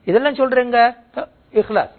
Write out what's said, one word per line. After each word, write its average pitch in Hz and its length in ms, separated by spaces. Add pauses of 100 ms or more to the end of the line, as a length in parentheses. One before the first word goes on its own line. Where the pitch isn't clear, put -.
இதெல்லாம் 262 300
சொல்றேங்க 247 600 (160)
த-, - 180 (220)
இஹ்லாஸ். 208 480